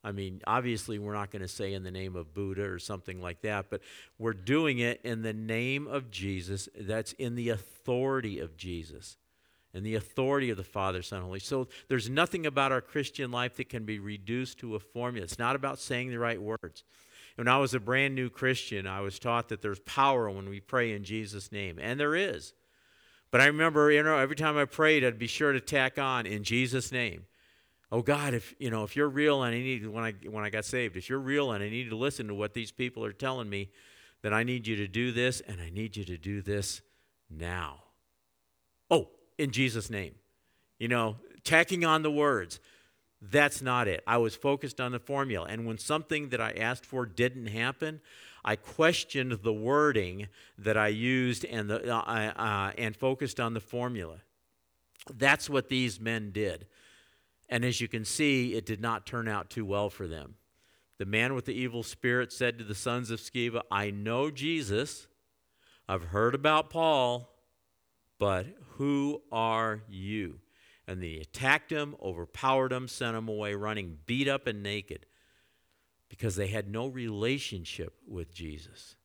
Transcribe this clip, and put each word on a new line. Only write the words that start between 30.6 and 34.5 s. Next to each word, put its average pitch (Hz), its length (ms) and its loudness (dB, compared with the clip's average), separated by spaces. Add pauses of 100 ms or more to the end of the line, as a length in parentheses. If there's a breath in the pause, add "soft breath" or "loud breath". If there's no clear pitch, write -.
saved, 117 300 -2
"if 95 120 -8
you're 135 100 -2
real 135 340 0
and 104 120 -2
I 104 60 -2
need 120 200 -4
to 110 60 -4
listen 127 320 -2
to 104 60 -4
what 104 180 -2
these 113 200 -6
people 123 320 -4
are 107 80 -4
telling 127 360 -4
me, 101 220 -4 (500 loud breath)
then 107 140 0
I 113 80 4
need 120 240 0